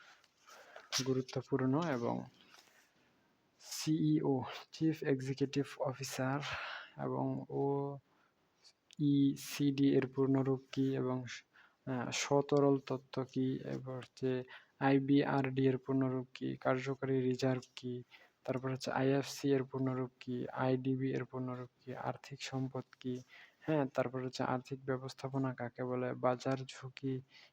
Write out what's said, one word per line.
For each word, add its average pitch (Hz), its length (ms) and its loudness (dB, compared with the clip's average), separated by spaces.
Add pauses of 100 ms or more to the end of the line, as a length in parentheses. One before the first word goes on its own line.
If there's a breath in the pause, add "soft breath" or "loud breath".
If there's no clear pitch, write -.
(1040 loud breath)
গুরুত্বপূর্ণ। 131 760 0
এবং 123 460 -2 (1300 soft breath)
সিইও, 151 840 2 (260 loud breath)
চিফ 160 320 0
এক্সিকিউটিভ 135 760 0
অফিসার, 131 640 -2 (640 loud breath)
এবং 135 460 -2
ওইসিডি 139 2500 0
এর 131 120 4
পূর্ণরূপ 135 520 2 (120)
কি? 135 240 0
এবং 127 300 -2
স-, - 180 -12 (440 soft breath)
আহ, 127 240 -4
সতরল 143 680 4
তত্ত্ব 135 460 -4
কি? 131 400 -2
এবার 131 320 -8
হচ্ছে 127 460 -2 (360 loud breath)
আইবিআরডি 139 880 4
এর 131 100 4
পূর্ণরূপ 131 560 0
কি? 131 220 -4
কার্যকরী 131 640 0
রিজার্ভ 127 420 2 (120)
কি? 123 280 -8 (400 loud breath)
তারপর 131 280 -4
হচ্ছে 131 200 -4
আইএফসি 135 600 2
এর 135 120 4
পূর্ণরূপ 131 560 -2
কি? 123 280 -6
আইডিবি 131 640 0
এর 131 120 -2
পূর্ণরূপ 127 440 -8 (100)
কি? 127 160 -14
আর্থিক 127 480 -8
সম্পদ 131 400 -4 (160)
কি? 127 240 -6 (360 loud breath)
হ্যাঁ, 151 260 2
তারপর 127 400 -2
হচ্ছে 127 180 -4
আর্থিক 131 420 -4
ব্যবস্থাপনা 131 680 -4
কাকে 123 300 -8
বলে? 127 300 -2
বাজার 127 440 0
ঝুঁকি 131 640 -6 (320 loud breath)